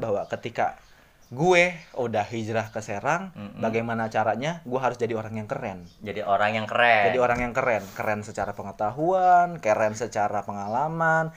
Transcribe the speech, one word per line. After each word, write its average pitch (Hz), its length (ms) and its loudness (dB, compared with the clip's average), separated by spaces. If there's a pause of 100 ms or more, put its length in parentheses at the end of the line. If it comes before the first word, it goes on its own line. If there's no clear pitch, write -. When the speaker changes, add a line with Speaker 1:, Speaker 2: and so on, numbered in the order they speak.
Speaker 1:
bahwa 101 240 -2
ketika 113 480 -4 (580)
gue 175 400 4 (240)
udah 110 320 0
hijrah 110 400 -4
ke - 140 -10
Serang, 147 500 -4
Speaker 2:
Mm-mm. 101 240 -14
Speaker 1:
bagaimana 113 540 -2
caranya 117 580 0
gue 123 80 0
harus 123 240 -2
jadi 113 160 0
orang 107 240 -6
yang 104 80 -10
keren. 113 300 -6 (260)
Speaker 2:
Jadi 101 160 -6
orang 101 320 2
yang 110 160 -2
keren. 113 400 6
Speaker 1:
Jadi 95 80 2
orang 123 240 4
yang 120 160 -4
keren. 120 240 2 (160)
Keren 110 240 -2
secara 101 320 -6
pengetahuan, 170 1040 2
keren 107 400 2
secara 104 480 -2
pengalaman, 160 920 0